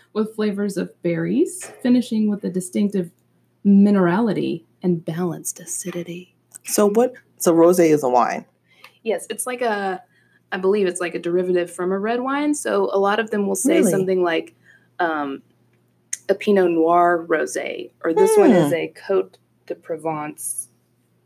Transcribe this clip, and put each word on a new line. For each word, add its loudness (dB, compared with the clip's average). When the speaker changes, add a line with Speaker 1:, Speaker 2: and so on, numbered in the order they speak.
Speaker 1:
with -4
flavors -4
of -8
berries, -2
finishing 0
with -6
a -4
distinctive -4
minerality 4
and -2
balanced -6
acidity. -12
Speaker 2:
So 2
what? 2
So 2
rosé 6
is 2
a -2
wine? 0
Speaker 1:
Yes, -4
it's -10
like -8
a, -4
I -6
believe 2
it's -4
like -4
a -8
derivative -2
from -4
a -2
red -4
wine. -2
So -2
a 0
lot 0
of -8
them -2
will -2
say 2
Speaker 2:
Really? 4
Speaker 1:
something 0
like, -2
um, -4
a 0
Pinot 2
Noir 2
rosé, -6
or -2
this 4
one 8
is 4
Speaker 2:
Hmm. 0
Speaker 1:
a -4
Côte -2
de -10
Provence. -10